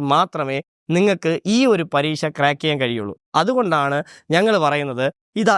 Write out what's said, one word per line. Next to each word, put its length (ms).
മാത്രമേ 440
നിങ്ങൾക്ക് 420
ഈ 200
ഒരു 180
പരീക്ഷ 320
ക്രാക്ക് 360
ചെയ്യാൻ 200
കഴിയുള്ളൂ. 340
അതുകൊണ്ടാണ് 600
ഞങ്ങൾ 220
പറയുന്നത്, 400
ഇതാ 220